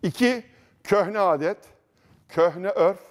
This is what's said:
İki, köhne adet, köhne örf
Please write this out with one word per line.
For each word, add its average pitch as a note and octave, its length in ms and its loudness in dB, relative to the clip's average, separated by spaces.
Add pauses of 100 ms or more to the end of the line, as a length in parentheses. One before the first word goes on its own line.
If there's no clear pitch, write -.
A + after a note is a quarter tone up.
İki, A#3+ 420 -2 (400)
köhne G3+ 340 0
adet, F3 400 0 (680)
köhne E3+ 400 0
örf F#3 320 0 (100)